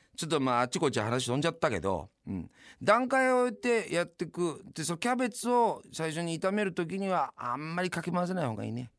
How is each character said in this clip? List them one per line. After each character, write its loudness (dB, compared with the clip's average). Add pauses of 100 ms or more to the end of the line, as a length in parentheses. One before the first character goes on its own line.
(180)
ち -6
ょ -6
っ -4
と 2
ま 2
あ、 6
あ 6
っ 0
ち -2
こ 4
っ 2
ち 0
話 0
飛 0
ん 0
じ 2
ゃ 0
っ 0
た 2
け -2
ど、 -2 (180)
う -6
ん。 -6 (320)
段 4
階 4
を 4
置 -2
い -16
て 0
や 2
っ -10
て -8
く。 -4
で、 -6
そ -2
の -6
キ -2
ャ 2
ベ 0
ツ -6
を 4 (120)
最 -2
初 -4
に -2
炒 2
め 2
る 0
時 -2
に -2
は、 0
あ -4
ん -6
ま -2
り 0
か -4
き -4
回 0
せ -2
な 0
い 0
方 -2
が -6
い -4
い -6
ね。 -8